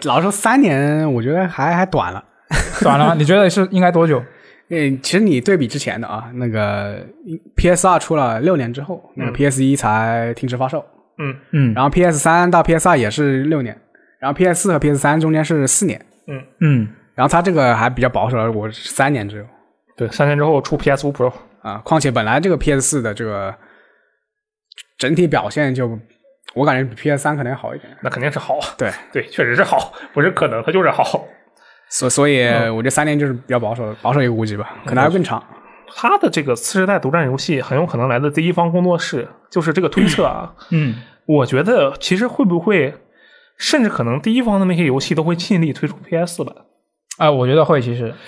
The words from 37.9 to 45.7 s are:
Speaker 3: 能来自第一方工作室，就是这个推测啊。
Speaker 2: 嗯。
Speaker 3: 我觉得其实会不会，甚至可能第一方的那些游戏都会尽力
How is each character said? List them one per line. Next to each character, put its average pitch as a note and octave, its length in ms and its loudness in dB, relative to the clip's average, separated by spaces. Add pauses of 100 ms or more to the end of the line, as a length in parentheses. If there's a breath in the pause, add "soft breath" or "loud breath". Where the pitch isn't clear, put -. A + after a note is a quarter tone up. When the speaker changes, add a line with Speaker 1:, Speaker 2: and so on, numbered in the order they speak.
Speaker 3:
能 B2 140 0
来 B2 100 0
自 D3 120 0
第 D#3+ 140 -2
一 F3 60 0
方 E3+ 200 0
工 F3+ 120 0
作 F3 140 2
室， D3 300 -6 (240)
就 E3+ 100 0
是 D#3+ 100 0
这 D3+ 100 0
个 E3 60 2
推 F#3+ 200 2
测 D#3+ 180 0
啊。 - 260 -4 (200 loud breath)
Speaker 2:
嗯。 D3 240 0 (300 loud breath)
Speaker 3:
我 D3 200 4
觉 - 180 0
得 F3+ 360 2
其 - 180 0
实 A#3+ 100 0
会 A#3+ 160 0
不 F3 160 2
会， E3 340 0 (640 soft breath)
甚 D4 260 0
至 G#3 60 2
可 - 140 -2
能 A#2 160 -2
第 A3 140 -2
一 B3+ 80 2
方 G#3 180 2
的 F#3+ 60 2
那 F3+ 100 2
些 F3 80 2
游 C3+ 160 2
戏 D3+ 140 -2
都 D#3 100 0
会 E3+ 120 0
尽 E3+ 260 0
力 D#3 100 0